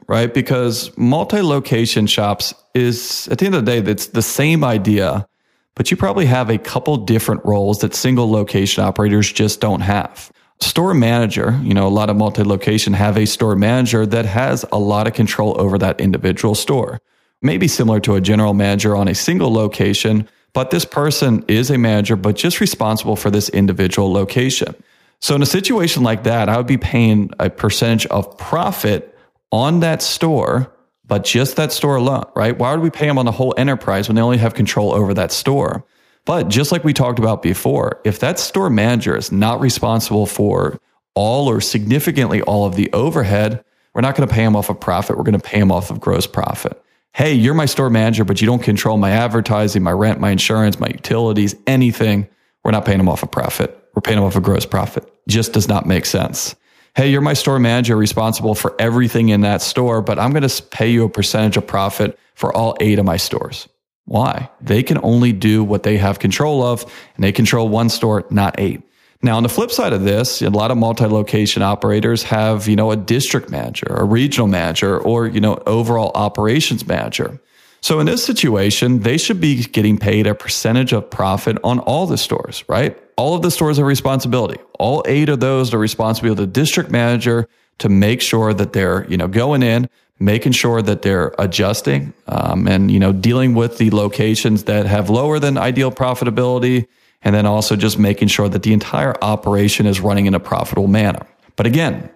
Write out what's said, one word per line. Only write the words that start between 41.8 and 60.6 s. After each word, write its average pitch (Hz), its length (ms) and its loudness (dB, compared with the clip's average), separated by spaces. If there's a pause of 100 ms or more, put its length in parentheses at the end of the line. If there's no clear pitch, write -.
all 104 220 2
of 92 100 -2
the 98 180 0
overhead, 110 680 0 (320)
we're 117 80 -2
not 135 140 0
gonna 139 120 2
pay 113 180 2
'em 110 100 4
off 101 140 -2
of 104 100 -6
profit. 98 380 -2
We're - 60 -2
gonna 104 160 2
pay - 200 -2
'em 95 120 4
off 87 200 -2
of - 80 -8
gross 92 280 -2
profit. - 540 -6 (300)
"Hey, 151 220 0
you're 123 200 4
my 156 120 2
store 131 240 0
manager, 110 340 2
but 95 160 0
you 107 80 4
don't 120 160 2
control 110 320 0
my 98 160 2
advertising, 107 720 0
my 87 80 0
rent, 101 300 0
my 101 80 0
insurance, 107 500 0
my - 80 -2
utilities, 107 680 -2 (120)
anything." 113 640 2 (340)
We're 107 80 0
not 107 140 0
paying 98 140 2
'em 92 100 4
off - 140 -4
of - 80 -8
profit. - 440 -4 (200)
We're 104 60 -2
paying 110 180 0
'em 101 40 2
off 92 120 0
of 98 80 0
gross 98 220 0
profit. - 460 -6 (160)
Just 110 240 0
does 110 160 0
not 101 200 -2
make 90 180 0
sense. - 500 -4 (400)
"Hey, 135 140 2
you're 139 120 2
my 147 120 0
store 139 240 0
manager, 117 400 2
responsible 110 560 0
for - 240 -4
everything 117 520 2
in 104 120 4
that 101 220 0
store, 120 380 0
but 101 180 -2
I'm 120 120 0
gonna 143 140 0
s-, - 160 -2